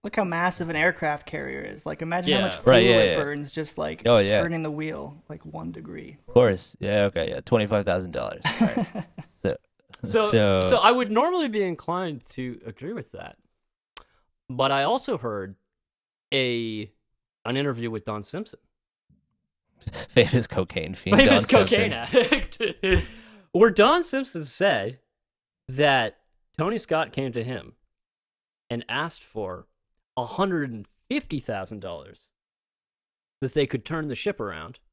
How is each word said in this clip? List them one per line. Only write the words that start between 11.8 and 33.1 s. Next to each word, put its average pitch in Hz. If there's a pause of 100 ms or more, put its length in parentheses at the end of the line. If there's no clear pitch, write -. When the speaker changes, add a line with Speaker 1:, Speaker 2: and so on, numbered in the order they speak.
Speaker 2:
to 127
agree 135
with -
that, - (1120)
but 131
I 139
also 233
heard 104 (760)
a, 117 (540)
an 123
interview 120
with 110
Don 107
Simpson. - (720)
Speaker 3:
<laughs> -
Famous 123
cocaine 90
fiend -
Speaker 2:
Famous 269
Speaker 3:
Don 247
Speaker 2:
cocaine 202 (160)
Speaker 3:
Simpson. 254 (400)
Speaker 2:
addict. 190 (260)
<laughs> -
Where 214
Don 254
Simpson 262
said 131 (680)
that 131 (400)
Tony 196
Scott 156
came 135
to 117
him 120 (960)
and 120
asked 151
for 98 (500)
a 123
hundred 165
and 107 (240)
fifty 254
thousand 104
dollars 87 (1120)